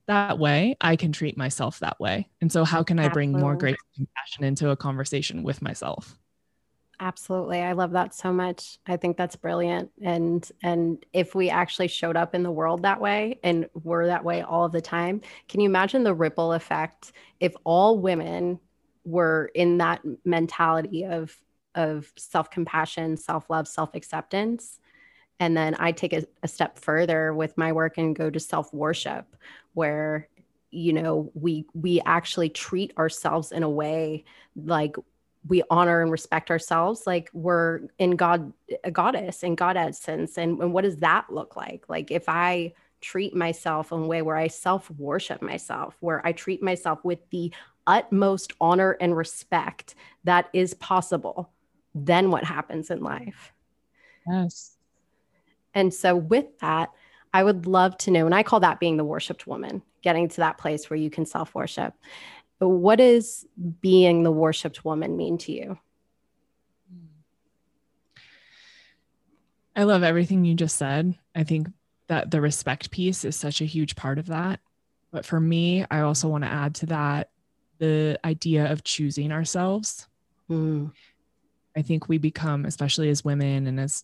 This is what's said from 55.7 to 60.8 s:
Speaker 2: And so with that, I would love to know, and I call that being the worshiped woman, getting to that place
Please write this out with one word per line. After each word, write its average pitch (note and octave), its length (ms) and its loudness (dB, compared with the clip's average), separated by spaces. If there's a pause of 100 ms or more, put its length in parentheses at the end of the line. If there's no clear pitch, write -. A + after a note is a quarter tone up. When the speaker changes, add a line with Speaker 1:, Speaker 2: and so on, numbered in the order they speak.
Speaker 2:
And F#3+ 200 4
so F3+ 220 4
with F3 440 0
that, D#3+ 300 0 (440)
I F#3+ 100 8
would F#3 240 2
love F#3 320 4
to F#3+ 120 0
know, E3 140 6
and E3+ 80 4
I G#3 100 6
call A3 180 4
that E3 180 4
being E3 180 2
the D3+ 80 0
worshiped D#3 400 -6
woman, C3 380 -10 (180)
getting E3+ 280 2
to - 80 -18
that D#3+ 200 0
place D3+ 320 -4